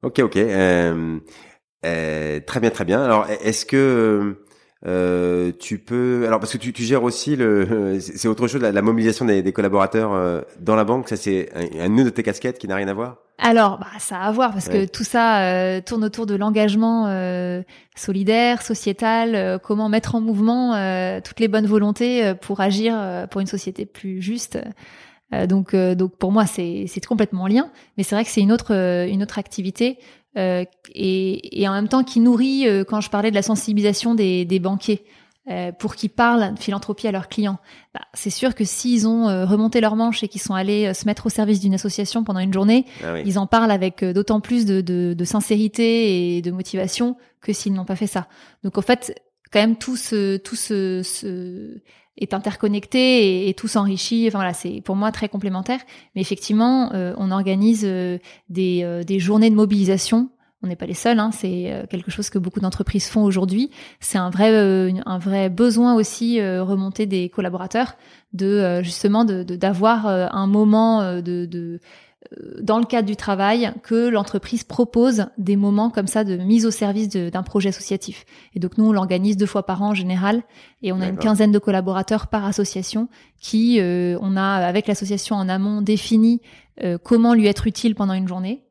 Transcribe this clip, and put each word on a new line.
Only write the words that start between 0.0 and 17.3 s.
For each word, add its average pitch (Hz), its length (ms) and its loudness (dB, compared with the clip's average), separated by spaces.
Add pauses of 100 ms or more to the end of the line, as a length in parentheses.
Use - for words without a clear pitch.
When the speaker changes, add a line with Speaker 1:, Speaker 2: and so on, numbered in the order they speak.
Speaker 1:
Ok, 131 180 -4
ok. 117 160 2
Euh, 87 800 2 (640)
euh, 78 640 -4
très - 140 -4
bien, 113 100 4
très 104 140 -6
bien. 101 200 2
Alors, 110 220 4 (180)
est-ce 107 220 -2
que, 113 720 2 (480)
euh, 90 760 0
tu - 180 -8
peux, 123 480 -2
alors 110 140 2
parce 107 120 -6
que 123 60 -6
tu, 117 140 -8
tu 120 100 -8
gères 120 200 2
aussi 123 340 -2
le, 101 640 2
<laughs> - 20 -2
c'est, 87 160 -12
c'est - 120 -2
autre 110 200 0
chose, 131 120 -2
la, 110 120 2
la 101 100 2
mobilisation 113 420 2
des, 98 180 4
des 92 100 0
collaborateurs, 101 600 0
euh, 90 280 0 (200)
dans 110 160 2
la 110 80 4
banque. 123 240 0
Ça, 107 80 -4
c'est 95 380 -2
un, 82 300 -6
un 92 40 0
nœud 117 160 6
de 120 60 2
tes 117 120 -4
casquettes 117 360 -4
qui - 100 -12
n'a 95 80 -2
rien 98 120 -4
à 98 60 -4
voir. 120 240 -8 (200)
Speaker 2:
Alors, 220 400 4
bah, 190 80 -12 (120)
ça 190 200 -8
a 190 100 -4
à 214 40 -2
voir 233 200 0
parce 196 160 -6
que - 100 0
Speaker 1:
Ouais. 196 80 0
Speaker 2:
tout - 180 -8
ça, 220 380 2
euh, 185 400 0
tourne 220 220 -4
autour 214 200 -4
de 208 100 -2
l'engagement, 214 720 2
euh, 180 560 -4 (320)